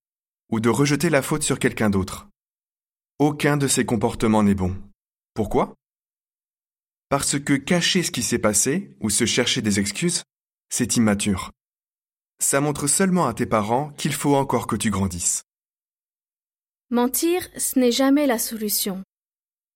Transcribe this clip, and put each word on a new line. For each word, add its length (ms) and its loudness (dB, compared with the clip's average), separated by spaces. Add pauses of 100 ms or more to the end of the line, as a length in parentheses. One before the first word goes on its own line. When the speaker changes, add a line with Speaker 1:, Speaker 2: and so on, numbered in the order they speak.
(500)
Speaker 1:
ou 100 0
de 100 2
rejeter 400 2
la 140 2
faute 200 -4
sur 140 -2
quelqu'un 320 0
d'autre. 380 -4 (880)
Aucun 400 2
de 100 0
ces 180 0
comportements 580 0
n'est 100 4
bon. 260 -2 (540)
Pourquoi ? 400 -2 (1400)
Parce 300 -2
que 140 0
cacher 500 2
ce 80 -4
qui 100 -4
s'est 160 0
passé 600 -2
ou 100 -2
se 160 0
chercher 380 0
des 160 2
excuses, 440 -2 (460)
c'est 280 -2
immature. 540 0 (880)
Ça 220 0
montre 240 -2
seulement 400 2
à 80 0
tes 140 -4
parents 460 0
qu'il 200 -4
faut 220 2
encore 320 0
que 80 -2
tu 160 -2
grandisses. 500 -2 (1500)
Speaker 2:
Mentir, 640 0
ce 220 -2
n'est 120 4
jamais 360 4
la 100 2
solution. 640 -4 (720)